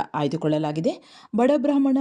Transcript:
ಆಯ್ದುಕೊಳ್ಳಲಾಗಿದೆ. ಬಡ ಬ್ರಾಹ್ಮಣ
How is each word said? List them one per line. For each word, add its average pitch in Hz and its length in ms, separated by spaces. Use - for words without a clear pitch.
ಆಯ್ದುಕೊಳ್ಳಲಾಗಿದೆ. 156 1040
ಬಡ 233 200
ಬ್ರಾಹ್ಮಣ 277 440